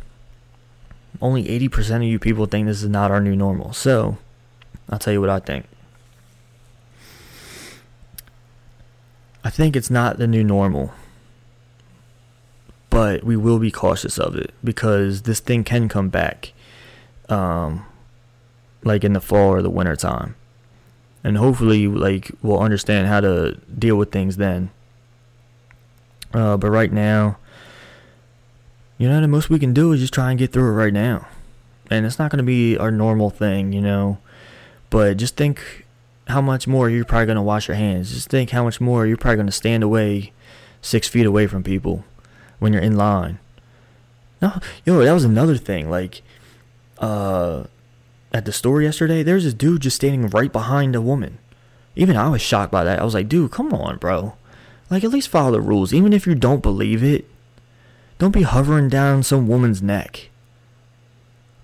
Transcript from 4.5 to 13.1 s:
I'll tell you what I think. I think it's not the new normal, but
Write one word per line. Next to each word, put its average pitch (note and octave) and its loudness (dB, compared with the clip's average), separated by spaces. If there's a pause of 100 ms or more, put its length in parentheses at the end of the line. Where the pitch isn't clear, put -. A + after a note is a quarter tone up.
I'll G#2 -4
tell G#2+ -2
you G2+ 2
what G2 0
I G2 0
think. C#2 -8 (3750)
I A2+ -6
think D3+ 0
it's B2 -4
not A#2+ 0
the A#2 -2
new A2+ 2
normal, G2 0 (2000)
but G#2 2